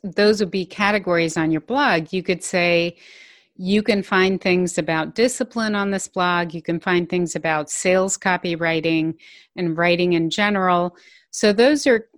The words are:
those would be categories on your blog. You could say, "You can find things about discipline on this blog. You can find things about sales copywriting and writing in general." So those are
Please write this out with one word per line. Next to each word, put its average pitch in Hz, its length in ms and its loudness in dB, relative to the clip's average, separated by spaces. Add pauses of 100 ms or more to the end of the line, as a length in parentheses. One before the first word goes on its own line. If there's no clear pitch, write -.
those 202 360 2
would 190 120 -2
be 190 140 -4
categories 180 720 0
on 160 160 0
your 156 100 0
blog. 226 520 0
You 185 80 -4
could 175 220 -4
say, 170 540 0 (580)
"You 196 260 0
can 208 220 0
find 190 360 2
things 180 380 0
about 160 380 -2
discipline 233 580 -2
on 202 160 -2
this 196 180 -4
blog. 175 460 0
You 170 80 -10
can 170 180 -4
find 175 300 0
things 175 260 -2
about 156 360 -2
sales 190 460 0
copywriting 165 960 -2 (400)
and 170 200 -2
writing 175 380 2
in 165 160 2
general." 185 680 0 (360)
So 208 200 2
those 262 360 2
are 226 200 2 (100)